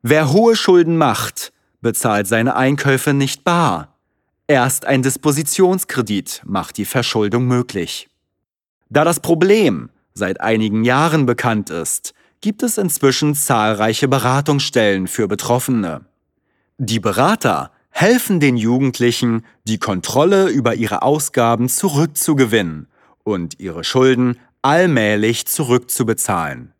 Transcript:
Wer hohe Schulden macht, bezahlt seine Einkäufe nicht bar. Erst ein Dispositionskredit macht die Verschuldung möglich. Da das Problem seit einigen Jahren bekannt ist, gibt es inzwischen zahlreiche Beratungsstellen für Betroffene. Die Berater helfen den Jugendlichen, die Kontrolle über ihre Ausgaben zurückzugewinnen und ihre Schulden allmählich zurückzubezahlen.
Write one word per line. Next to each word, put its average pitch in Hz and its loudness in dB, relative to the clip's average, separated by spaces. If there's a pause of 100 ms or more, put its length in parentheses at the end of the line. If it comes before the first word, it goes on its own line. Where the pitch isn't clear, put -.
Wer 147 2
hohe 226 4
Schulden 170 4
macht, 120 -2 (300)
bezahlt 104 0
seine 113 0
Einkäufe 135 0
nicht 139 -2
bar. 151 0 (480)
Erst 131 2
ein 135 0
Dispositionskredit 143 -2
macht - -6
die 101 -6
Verschuldung 117 0
möglich. 123 -4 (800)
Da 147 -2
das 165 -2
Problem 170 0 (240)
seit 98 -6
einigen 110 -2
Jahren 143 2
bekannt 120 -2
ist, - -8 (260)
gibt 208 -4
es 233 -2
inzwischen 151 0
zahlreiche 110 0
Beratungsstellen 127 0
für 101 -2
Betroffene. 107 -2 (720)
Die 113 -2
Berater 110 0 (200)
helfen 202 2
den 135 4
Jugendlichen, 120 0 (200)
die 110 -2
Kontrolle 165 2
über 117 0
ihre 104 -2
Ausgaben 123 0
zurückzugewinnen 135 0 (340)
und 90 -6
ihre 85 -10
Schulden 127 2 (220)
allmählich 117 2
zurückzubezahlen. 110 -2